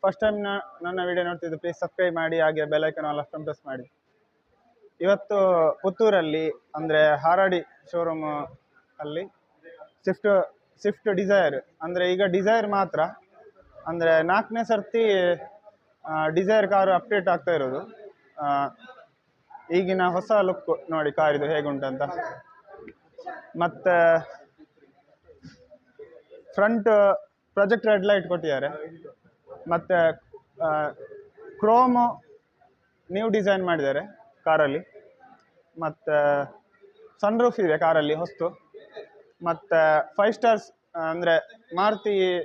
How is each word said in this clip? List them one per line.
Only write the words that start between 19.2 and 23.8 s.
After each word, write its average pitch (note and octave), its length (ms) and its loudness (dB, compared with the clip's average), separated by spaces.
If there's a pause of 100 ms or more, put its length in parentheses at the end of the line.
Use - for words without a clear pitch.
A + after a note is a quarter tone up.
ಈಗಿನ F#3 320 0
ಹೊಸ F3+ 300 -2
ಲುಕ್ F#3 580 0
ನೋಡಿ D3+ 220 -2
ಕಾರಿದು D3 320 0
ಹೇಗುಂಟಂತ. C#3+ 580 -4 (1600)
ಮತ್ತೆ E3+ 600 2 (2250)